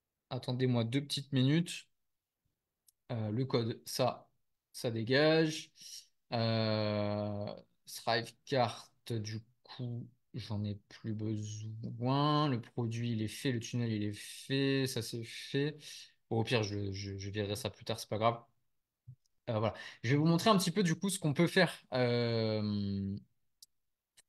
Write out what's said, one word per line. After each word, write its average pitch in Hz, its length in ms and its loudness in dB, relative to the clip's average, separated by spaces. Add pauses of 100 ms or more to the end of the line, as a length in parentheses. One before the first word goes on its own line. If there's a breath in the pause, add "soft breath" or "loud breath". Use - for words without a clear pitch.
(300)
Attendez-moi 123 540 2
deux 127 200 2
petites 143 280 -6
minutes. 143 560 2 (1200)
Euh, 110 200 -2
le 127 140 0
code, 117 400 0
ça, - 440 -2 (420)
ça 127 200 -4
dégage. 151 800 4 (640 loud breath)
Euh, 107 1120 0 (420)
Thrivecart, - 1040 -2 (180)
du 110 320 -4 (220)
coup, 120 440 -10 (260)
j'en 104 300 -6
ai 104 120 -4 (140)
plus - 260 -8
besoin. 113 1300 -2
Le 117 120 0
produit, 117 520 -4
il 110 80 -2
est 107 60 -2
fait. 131 240 -4
Le 117 80 -2
tunnel, 117 320 -2
il 104 120 0
est 104 100 -2
fait. 135 720 -2
Ça, 120 140 -2
c'est 117 220 -8
fait. 143 540 -4 (520 loud breath)
Bon, 113 120 2
au - 20 0
pire, 113 180 2
je, 101 300 -2
je, 98 260 -8
je 98 140 -8
verrai 104 240 -4
ça 107 160 -4
plus - 140 -20
tard, 110 140 -6
c'est - 100 -14
pas 107 100 -4
grave. 117 200 2 (1080)
Euh, 110 80 0
voilà. 107 160 0 (300 loud breath)
Je 117 80 2
vais 143 40 6
vous 151 120 4
montrer 170 240 6
un 202 60 8
petit 180 120 2
peu, 202 140 0
du 160 100 2
coup, 196 160 -2
ce - 80 -2
qu'on 151 160 0
peut 170 140 4
faire, - 340 4 (120)
euh, 107 1200 2 (1120)